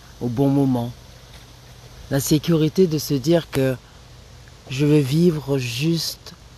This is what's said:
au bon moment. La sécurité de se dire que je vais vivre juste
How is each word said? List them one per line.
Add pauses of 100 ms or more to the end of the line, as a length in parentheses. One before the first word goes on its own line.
(200)
au
bon
moment. (1200)
La
sécurité
de
se
dire
que (960)
je
vais
vivre
juste (240)